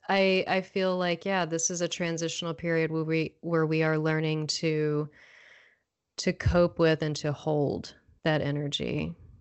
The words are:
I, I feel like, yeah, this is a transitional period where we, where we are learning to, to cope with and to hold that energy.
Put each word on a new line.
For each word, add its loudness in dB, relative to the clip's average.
I, 4
I 0
feel -2
like, -2
yeah, 0
this -2
is -4
a 0
transitional -4
period 0
where -2
we, 0
where 0
we 2
are 2
learning 0
to, -2
to 0
cope 2
with 4
and 0
to -2
hold -2
that 2
energy. -4